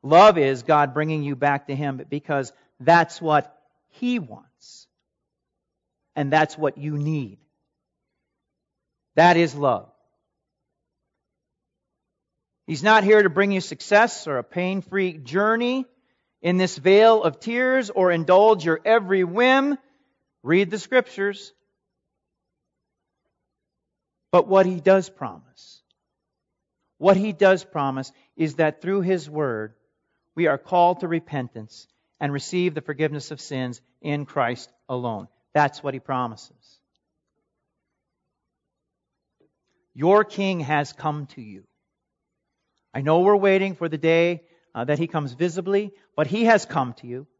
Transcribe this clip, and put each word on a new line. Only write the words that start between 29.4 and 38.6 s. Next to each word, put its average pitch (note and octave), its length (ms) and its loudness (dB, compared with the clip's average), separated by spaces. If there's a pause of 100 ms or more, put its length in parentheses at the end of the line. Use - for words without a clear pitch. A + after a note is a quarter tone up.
we E3 140 0
are C#3 100 0
called F3 420 0
to F3+ 80 -8
repentance C3+ 800 -10 (320)
and C#3+ 140 -6
receive F3 420 -4
the D3+ 60 -8
forgiveness D3 500 -8
of C#3+ 100 -14
sins B2+ 400 -10 (200)
in D3 260 -6
Christ B2 460 -6 (160)
alone. A#2 400 -10 (240)
That's D3 300 -2
what C#3 120 -8
he B2+ 60 -12
promises. - 800 -10 (3000)